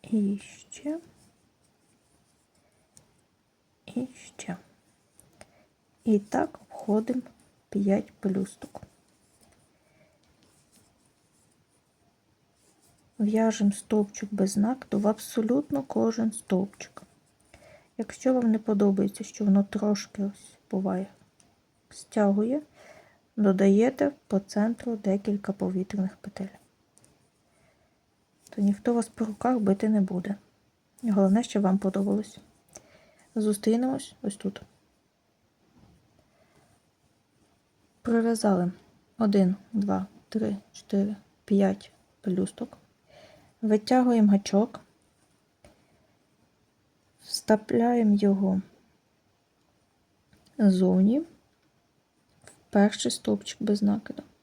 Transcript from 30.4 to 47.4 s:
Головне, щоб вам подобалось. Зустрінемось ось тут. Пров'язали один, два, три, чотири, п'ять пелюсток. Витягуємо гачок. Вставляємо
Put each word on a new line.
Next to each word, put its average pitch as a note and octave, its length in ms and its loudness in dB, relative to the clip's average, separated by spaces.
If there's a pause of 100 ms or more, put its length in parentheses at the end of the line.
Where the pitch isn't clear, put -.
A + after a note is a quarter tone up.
Головне, G3+ 400 2
щоб G#3 200 -4
вам F#3+ 160 2
подобалось. G3 600 -4 (960)
Зустрінемось A3+ 880 -2
ось G3+ 140 -8
тут. - 260 -10 (3500)
Пров'язали A3 680 0 (460)
один, G3 380 2 (160)
два, G3 340 -2 (220)
три, G#3+ 280 -4 (160)
чотири, G3+ 440 -4 (280)
п'ять G3 480 0 (280)
пелюсток. F#3+ 580 -6 (840)
Витягуємо A3+ 720 4
гачок. G3+ 480 0 (2500)
Вставляємо A#3 920 0